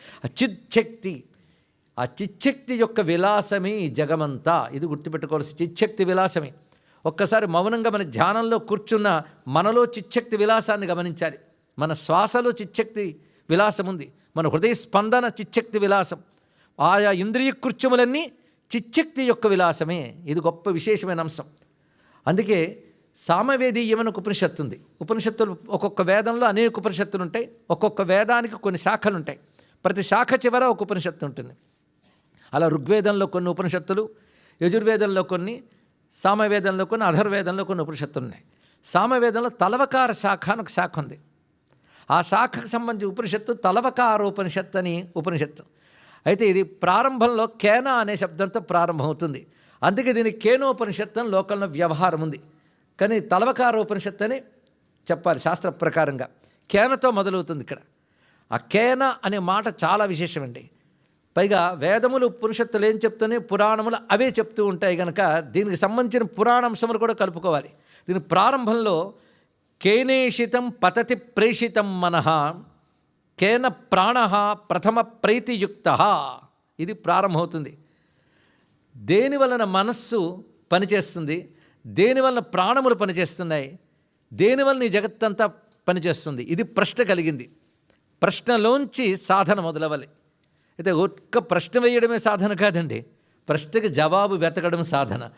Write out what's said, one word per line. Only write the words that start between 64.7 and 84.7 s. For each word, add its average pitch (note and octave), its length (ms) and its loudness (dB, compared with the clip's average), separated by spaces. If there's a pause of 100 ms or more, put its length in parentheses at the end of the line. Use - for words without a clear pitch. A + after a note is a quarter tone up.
కనుక F3 420 0
దీనికి F3+ 360 -2
సంబంధించిన A3+ 480 0
పురాణాంశములు A#3 720 2
కూడా A3+ 160 0
కలుపుకోవాలి. E3+ 560 -2 (400)
దీని F#3 100 -2
ప్రారంభంలో G#3+ 960 2 (680)
కేనేషితం B3 880 2
పతతి A#3 460 0
ప్రేషితం G3+ 880 0
మనః D#3+ 500 2 (880)
కేన A#3+ 280 2
ప్రాణః G#3 840 2
ప్రథమ A3 480 0
ప్రైతియుక్తః, G3+ 1000 0 (760)
ఇది F3+ 140 -6
ప్రారంభమవుతుంది. E3+ 840 -2 (1200)
దేని G#3 400 2
వలన B3 260 2
మనస్సు F#3+ 800 -2 (280)
పనిచేస్తుంది, F3 840 -2 (320)
దేని A3 340 4
వలన B3+ 180 2
ప్రాణములు A#3 560 2
పనిచేస్తున్నాయి, E3 840 -4 (540)
దేని A#3+ 300 4
వలన C4+ 200 2